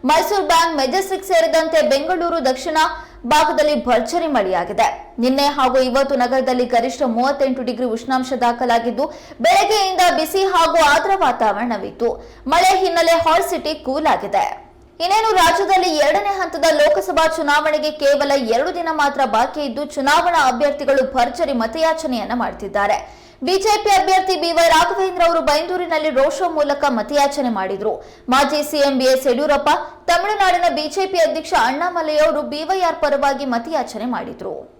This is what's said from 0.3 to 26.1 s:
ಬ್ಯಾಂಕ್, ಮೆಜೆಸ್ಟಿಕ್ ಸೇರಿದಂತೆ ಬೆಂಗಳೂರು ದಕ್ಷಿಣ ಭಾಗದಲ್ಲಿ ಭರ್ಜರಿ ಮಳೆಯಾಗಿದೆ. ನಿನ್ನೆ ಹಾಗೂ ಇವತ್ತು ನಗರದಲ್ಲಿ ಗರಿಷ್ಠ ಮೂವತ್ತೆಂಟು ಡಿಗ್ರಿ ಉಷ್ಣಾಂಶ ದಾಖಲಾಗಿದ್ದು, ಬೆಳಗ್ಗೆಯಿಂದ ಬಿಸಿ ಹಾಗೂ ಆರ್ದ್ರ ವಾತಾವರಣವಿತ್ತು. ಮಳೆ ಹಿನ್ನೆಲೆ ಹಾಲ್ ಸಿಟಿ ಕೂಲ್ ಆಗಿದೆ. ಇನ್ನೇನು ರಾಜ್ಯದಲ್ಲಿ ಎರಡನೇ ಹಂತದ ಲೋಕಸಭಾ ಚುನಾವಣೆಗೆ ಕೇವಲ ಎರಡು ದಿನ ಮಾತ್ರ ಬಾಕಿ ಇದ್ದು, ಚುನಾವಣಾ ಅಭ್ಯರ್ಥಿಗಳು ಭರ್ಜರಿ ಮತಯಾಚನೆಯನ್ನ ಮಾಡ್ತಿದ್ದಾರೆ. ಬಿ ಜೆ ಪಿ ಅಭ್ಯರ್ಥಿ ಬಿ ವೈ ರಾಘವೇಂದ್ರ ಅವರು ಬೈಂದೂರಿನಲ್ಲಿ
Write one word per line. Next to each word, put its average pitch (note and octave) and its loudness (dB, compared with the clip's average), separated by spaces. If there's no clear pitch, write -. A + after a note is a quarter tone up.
ಬ್ಯಾಂಕ್, E4 2
ಮೆಜೆಸ್ಟಿಕ್ F#4 -2
ಸೇರಿದಂತೆ D#4+ 2
ಬೆಂಗಳೂರು E4 0
ದಕ್ಷಿಣ C#4+ -2
ಭಾಗದಲ್ಲಿ D4+ 2
ಭರ್ಜರಿ B3 0
ಮಳೆಯಾಗಿದೆ. G3+ -2
ನಿನ್ನೆ C4 0
ಹಾಗೂ C4+ 2
ಇವತ್ತು C4 0
ನಗರದಲ್ಲಿ B3 0
ಗರಿಷ್ಠ B3 -2
ಮೂವತ್ತೆಂಟು C4 -2
ಡಿಗ್ರಿ A#3+ -4
ಉಷ್ಣಾಂಶ B3+ -4
ದಾಖಲಾಗಿದ್ದು, A#3+ 0
ಬೆಳಗ್ಗೆಯಿಂದ G4 2
ಬಿಸಿ F4 0
ಹಾಗೂ E4+ 2
ಆರ್ದ್ರ E4 2
ವಾತಾವರಣವಿತ್ತು. A3+ -2
ಮಳೆ F#4 4
ಹಿನ್ನೆಲೆ E4+ 2
ಹಾಲ್ E4 2
ಸಿಟಿ D#4 -4
ಕೂಲ್ D4+ -4
ಆಗಿದೆ. G3+ -2
ಇನ್ನೇನು G#4+ 2
ರಾಜ್ಯದಲ್ಲಿ F#4 2
ಎರಡನೇ D#4 2
ಹಂತದ E4+ -4
ಲೋಕಸಭಾ D#4+ 2
ಚುನಾವಣೆಗೆ D4+ 0
ಕೇವಲ C#4+ 0
ಎರಡು C4+ -2
ದಿನ E4+ -4
ಮಾತ್ರ C#4+ 0
ಬಾಕಿ A#3+ -2
ಇದ್ದು, C#4 -6
ಚುನಾವಣಾ D4+ 2
ಅಭ್ಯರ್ಥಿಗಳು C4+ 0
ಭರ್ಜರಿ C#4+ 0
ಮತಯಾಚನೆಯನ್ನ B3+ -2
ಮಾಡ್ತಿದ್ದಾರೆ. G3+ -4
ಬಿ F4+ 2
ಜೆ G#4 0
ಪಿ G#4 2
ಅಭ್ಯರ್ಥಿ F#4+ 2
ಬಿ E4+ -2
ವೈ E4+ 4
ರಾಘವೇಂದ್ರ F4+ 2
ಅವರು E4+ 2
ಬೈಂದೂರಿನಲ್ಲಿ D#4+ -2